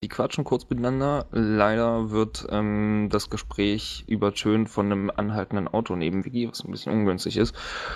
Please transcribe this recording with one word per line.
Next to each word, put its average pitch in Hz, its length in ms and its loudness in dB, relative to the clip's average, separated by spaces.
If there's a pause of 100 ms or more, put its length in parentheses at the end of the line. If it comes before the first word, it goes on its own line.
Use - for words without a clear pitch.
Die 107 60 -6
quatschen - 340 -2
kurz 127 260 -2
miteinander. 131 640 0
Leider 110 760 2
wird, 107 400 0
ähm, 107 640 2
das 104 180 0
Gespräch - 760 -2
übertönt 107 640 2
von 101 180 0
einem 101 240 0
anhaltenden 104 560 -2
Auto 107 280 -2
neben 87 300 0
Vicky, 120 240 -2
was - 140 -12
ein 95 80 -10
bisschen 104 220 -6
ungünstig 104 440 2
ist. 113 140 4 (440)